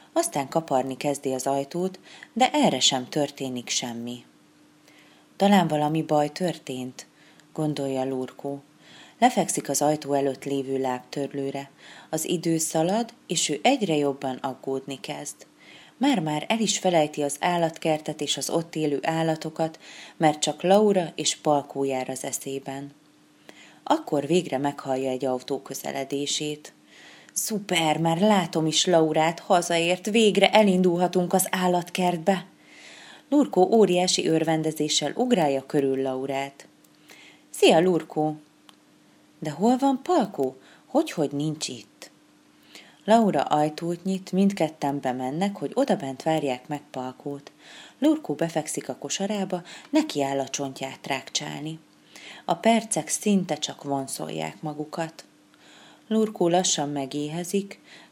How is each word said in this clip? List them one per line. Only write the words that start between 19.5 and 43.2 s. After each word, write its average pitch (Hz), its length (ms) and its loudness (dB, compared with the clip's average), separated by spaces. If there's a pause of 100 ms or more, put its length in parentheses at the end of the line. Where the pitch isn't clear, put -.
mert 151 220 2
csak - 220 -4
Laura 190 540 4
és - 200 -2
Palkó 139 480 0
jár 131 260 -2
az 131 140 -8
eszében. 135 680 -8 (960)
Akkor 160 420 -2
végre 170 300 0
meghallja 135 520 -2
egy 127 160 -4
autó 131 360 -4
közeledését. 143 1120 -6 (600)
„Szuper, 170 640 0
már 165 220 2
látom 180 460 4
is 156 200 2
Laurát, 160 540 4
hazaért, 175 640 2
végre 202 460 4
elindulhatunk 180 840 4
az 185 160 2
állatkertbe.” 180 960 0 (840)
Lurkó - 440 4
óriási 180 540 4
örvendezéssel 156 880 0
ugrálja 170 500 0
körül 135 360 0
Laurát. 135 640 -6 (800)
„Szia, 220 300 6
Lurkó!” 156 580 2 (1000)
„De 147 100 -6
hol 208 280 2
van 269 260 2
Palkó? 185 540 0 (280)
Hogyhogy 247 460 0
nincs 151 360 -4
itt?” - 440 -16 (920)
Laura 208 360 4